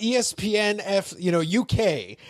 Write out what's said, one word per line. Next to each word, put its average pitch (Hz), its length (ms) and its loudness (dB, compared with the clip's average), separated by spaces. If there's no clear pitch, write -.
E 233 140 0
S 240 180 0
P 208 240 -2
N 208 260 2
F, 196 340 -2
you 180 140 0
know, 170 100 4
U 180 240 0
K, 135 520 0